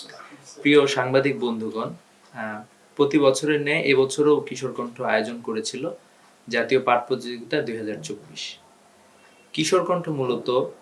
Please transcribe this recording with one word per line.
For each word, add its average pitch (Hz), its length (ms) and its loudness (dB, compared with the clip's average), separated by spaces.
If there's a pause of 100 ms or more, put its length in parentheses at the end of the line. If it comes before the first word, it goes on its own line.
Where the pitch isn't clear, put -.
(640)
প্রিয় 143 240 6
সাংবাদিক 135 540 0
বন্ধুগণ, 113 500 -4 (440)
আহ, 110 280 -10 (340)
প্রতি 143 220 2
বছরের 147 420 2
ন্যায় 147 200 -2
এবছরও 139 600 4
কিশোর 131 320 -8
কণ্ঠ 120 280 -8
আয়োজন 113 400 0
করেছিল 110 500 -6 (580)
জাতীয় 117 320 2
পাঠ 123 280 2
প্রতিযোগিতা 120 540 -4
দুই 113 160 -6
হাজার 104 240 -6
চব্বিশ। - 540 -14 (960)
কিশোর 170 320 2
কণ্ঠ 170 240 -2
মূলত 127 560 0 (180)